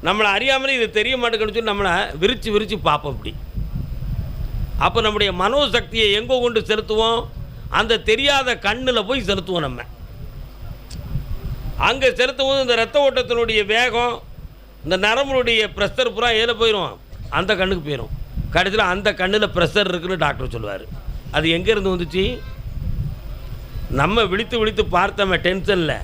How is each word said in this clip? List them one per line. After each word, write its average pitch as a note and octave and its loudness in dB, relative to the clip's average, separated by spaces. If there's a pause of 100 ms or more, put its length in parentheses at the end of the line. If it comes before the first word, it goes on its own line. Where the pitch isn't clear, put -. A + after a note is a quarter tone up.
நம்மளை G#3 4
அறியாமலே C4+ 2
இது A#3 2 (120)
தெரிய A#3 2
மாட்டேங்குதுன்னு A3 0
சொல்லி A3 0
நம்மளை G3+ 2 (300)
விரிச்சு A3 2
விரிச்சு G#3 0 (120)
பார்ப்போம் D3 0
இப்படி. - -8 (1500)
அப்போ F#3+ 2
நம்முடைய G#3 2 (120)
மனோசக்தியை A3+ 2 (120)
எங்கே A#3+ 0
கொண்டு A#3 2 (100)
செலுத்துவோம்? A3 2 (580)
அந்த A3 2
தெரியாத C4+ 4 (180)
கண்ணுல A#3+ 2
போய் A#3+ -2
செலுத்துவோம் F3+ 0
நம்ம. B2 -6 (2000)
அங்க C4 0 (140)
செலுத்தும் C4 0
போது C4+ 2
இந்த A#3+ 2
ரத்த A3+ 2
ஓட்டத்தினுடைய A#3 2 (120)
வேகம், A#3+ 2 (680)
இந்த E3 0 (100)
நரம்புடைய A#3+ 2 (160)
பிரஷர் G#3 0
பூரா A#3+ 2 (120)
எதுல A#3 2
போயிரும்? G3+ 2 (460)
அந்த F#3+ 2
கண்ணுக்கு F#3 0
போயிரும். B2+ -4 (420)
கடைசியில G3 4 (100)
அந்த G3+ 0 (120)
கண்ணுல G3+ 2 (100)
பிரஷர் F3+ 2
இருக்குன்னு F3 -2
டாக்டர் B2+ -2
சொல்லுவாரு. G#2 -6 (520)
அது D#3 2 (100)
எங்க F#3 0
இருந்து F#3+ 2
வந்துச்சு? F3 0 (1800)
நம்ம G#3 4
விழித்து A3+ -2
விழித்து G#3+ 2 (120)
பார்த்தோமே F#3+ 2 (100)
டென்ஷன்ல F3+ 2